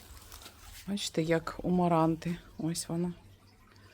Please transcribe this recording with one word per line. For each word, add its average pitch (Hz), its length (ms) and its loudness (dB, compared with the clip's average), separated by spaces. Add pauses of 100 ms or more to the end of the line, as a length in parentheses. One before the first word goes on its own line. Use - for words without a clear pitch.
(880)
Бачите, 196 340 -2
як 165 420 0
у - 60 0
маранти. 170 680 4 (220)
Ось 165 320 -4
вона. 175 240 -2 (800)